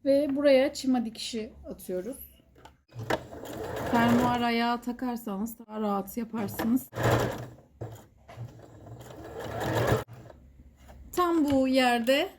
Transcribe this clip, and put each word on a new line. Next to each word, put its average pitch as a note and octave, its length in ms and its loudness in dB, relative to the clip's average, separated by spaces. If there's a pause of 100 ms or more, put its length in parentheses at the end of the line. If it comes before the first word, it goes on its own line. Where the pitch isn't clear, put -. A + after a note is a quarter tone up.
ve C#4 320 4
buraya C#4+ 380 6
çima B3+ 300 0
dikişi G#3+ 460 -8 (200)
atıyoruz. F#3+ 460 -8 (1700)
Fermuar A#3+ 500 4
ayağı A#3 400 0
takarsanız A#3 800 -6
daha G#3+ 220 -10
rahat G3+ 360 -2
yaparsınız. A3+ 760 -2 (4000)
Tam E4+ 380 2
bu C4 180 4
yerde C4 600 4 (100)